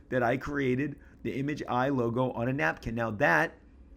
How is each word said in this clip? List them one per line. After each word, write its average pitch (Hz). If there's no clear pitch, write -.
that 123
I 123
created 139
the 117
Image 139
Eye 123
logo 123
on 117
a 131
napkin. 151
Now, 113
that 151